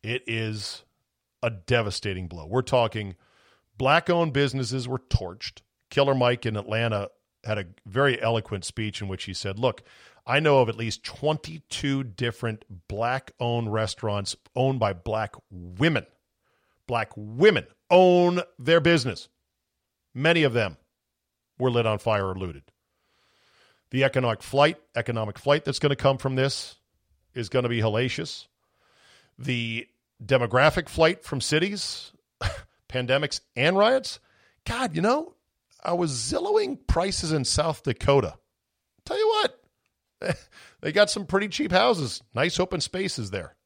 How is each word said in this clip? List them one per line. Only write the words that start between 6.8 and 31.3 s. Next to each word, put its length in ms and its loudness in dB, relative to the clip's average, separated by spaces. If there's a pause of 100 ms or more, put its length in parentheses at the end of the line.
had 160 -4
a 80 -8 (180)
very 380 0
eloquent 420 -2
speech 380 -8
in 60 -8
which 160 -8
he 100 -10
said, 240 -6
"Look, 240 -2 (420)
I 140 0
know 220 4
of 80 4
at 80 -6
least 260 -6
twenty-two 1000 -4
different 600 -6 (220)
black-owned 880 -4
restaurants 640 -4 (180)
owned 240 0
by 140 0
black 420 -6 (160)
women. 560 -2 (800)
Black 300 -4
women 500 2 (240)
own 520 6 (140)
their 240 4
business. 480 2 (840)
Many 300 4
of 80 4
them 240 -2 (800)
were 140 2
lit 140 2
on 120 2
fire 300 0
or 80 -6
looted." 340 -10 (1200)
The 140 2
economic 400 0
flight, 340 2 (160)
economic 460 -4
flight 240 2
that's 160 -4
gonna 160 2
come 220 2
from 180 -4
this 400 -2 (580)
is 140 -6
gonna 200 0
be 120 0
hellacious. 680 -2 (880)
The 520 -4 (360)
demographic 640 2
flight 360 2
from 160 -6